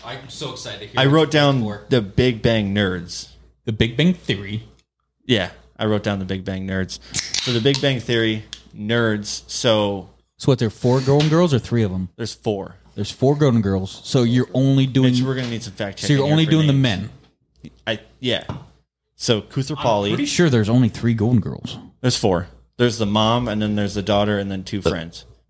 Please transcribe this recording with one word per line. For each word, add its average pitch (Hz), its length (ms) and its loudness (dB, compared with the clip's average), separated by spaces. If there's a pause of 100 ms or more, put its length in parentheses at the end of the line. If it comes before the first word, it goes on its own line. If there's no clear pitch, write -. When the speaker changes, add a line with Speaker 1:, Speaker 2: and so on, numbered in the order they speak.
Speaker 1:
I'm 123 240 -14
so 135 240 -12
excited 104 300 -14
to 107 60 -14
hear - 120 -2
Speaker 2:
I 135 60 6
Speaker 1:
what 139 80 6
Speaker 2:
wrote 156 140 4
Speaker 1:
you 135 120 -12
Speaker 2:
down 139 220 4
Speaker 1:
for. 104 280 -6
Speaker 2:
the 127 120 4
Big 117 400 0
Bang 107 340 2
Nerds. 92 540 -2 (360)
Speaker 1:
The 117 60 -4
Big 117 240 0
Bang 165 180 4
Theory. 107 500 -6 (640)
Speaker 2:
Yeah, 98 260 0 (260)
I 113 80 -4
wrote 104 180 0
down 101 160 -2
the 95 60 -6
Big 95 180 -6
Bang 95 240 -8
Nerds. 95 320 -4 (440)
So 127 100 -2
the 117 80 0
Big 139 200 2
Bang 135 180 0
Theory 110 440 -2 (340)
nerds. 107 680 -2
So 104 640 0 (280)
Speaker 1:
So - 140 0
what? 123 80 0
There 120 80 0
are 104 40 -2
four 123 280 0
Golden 143 300 2
Girls 165 240 2
or 120 60 2
three 117 240 0
of 98 80 0
'em? 92 260 -4
Speaker 2:
There's 113 160 -8
four. 98 420 -6 (180)
Speaker 1:
There's - 160 -6
four 139 260 0
Golden 135 260 4
Girls. 98 420 -2
So 127 200 2
you're 120 300 2
only 135 320 4
doing 127 280 4
Speaker 2:
Mitch, 123 100 2
we're 131 120 -2
gonna 127 140 -6
need 113 140 -6
some 98 100 -12
fact 98 280 -8
Speaker 1:
So - 60 -2
you're 147 100 4
Speaker 2:
checking 139 80 2
here 147 80 0
Speaker 1:
only 156 120 6
Speaker 2:
for 151 60 0
Speaker 1:
doing 156 160 4
the 139 60 4
Speaker 2:
names. 113 360 2 (540)
Speaker 1:
men. - 80 -18 (160)
Speaker 2:
I, 92 120 -4 (200)
yeah. 120 240 -2 (720)
So 110 260 0
Kuthra 135 300 -6
Speaker 1:
I'm 151 60 -6
Speaker 2:
Polly. 104 340 0
Speaker 1:
pretty 185 140 -2
sure 175 240 2
there's 113 200 2
only 120 200 4
three 117 240 -2
Golden 113 260 2
Girls. - 380 -6 (240)
Speaker 2:
There's 127 160 0
four. 90 300 0 (300)
There's 120 200 2
the 110 80 -2
mom, 110 420 0
and 107 140 -4
then 107 140 -2
there's 101 180 -2
the 101 80 -4
daughter, 104 380 0
and 98 120 -6
then 95 140 -8
two 101 160 -6
friends. 85 440 -4 (240)